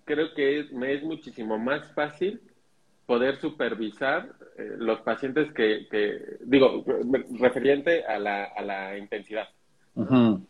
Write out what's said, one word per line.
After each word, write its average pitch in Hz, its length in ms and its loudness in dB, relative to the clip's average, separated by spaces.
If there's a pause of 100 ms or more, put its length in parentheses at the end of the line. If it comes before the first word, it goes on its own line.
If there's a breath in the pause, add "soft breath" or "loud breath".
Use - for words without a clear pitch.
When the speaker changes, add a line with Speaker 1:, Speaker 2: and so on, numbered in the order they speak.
Speaker 1:
creo 151 300 -2
que 143 260 0
es, 143 120 -12
me 131 220 -4
es 143 80 -6
muchísimo 120 560 -6
más 135 360 -4
fácil 180 460 -4 (680)
poder 127 340 2
supervisar, 135 920 -4 (240)
eh, 104 200 -8
los 113 220 0
pacientes 135 520 -2
que, 107 380 2
que, - 500 -2
digo, 127 440 6 (200)
me-, 123 200 0 (140)
referente 139 680 2
a 107 140 -2
la, 101 260 -2
a 101 180 -8
la 98 360 -6
intensidad. 104 500 -8 (460)
Speaker 2:
Ujú. 113 560 4